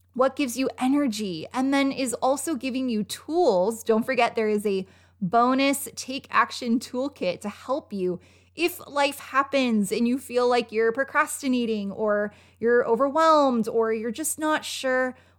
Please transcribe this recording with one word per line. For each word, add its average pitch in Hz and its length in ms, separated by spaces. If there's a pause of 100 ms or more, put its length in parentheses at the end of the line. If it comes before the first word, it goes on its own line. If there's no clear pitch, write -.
(140)
what 262 220
gives 247 220
you 262 200
energy, 220 760
and 269 200
then 277 180
is 247 240
also 277 380
giving 262 360
you 214 140
tools. 226 800
Don't 226 220
forget 233 300
there 220 140
is 208 160
a 190 200 (340)
bonus 254 760
take - 340
action 240 500
toolkit 254 600
to 208 80
help 277 420
you 180 280 (360)
if 339 320
life 285 320
happens 254 720
and 233 160
you 247 100
feel 247 300
like 240 240
you're 226 200
procrastinating 247 1000
or 208 420 (260)
you're 240 280
overwhelmed 269 800
or 226 260
you're 226 180
just 302 260
not 311 280
sure 254 500 (240)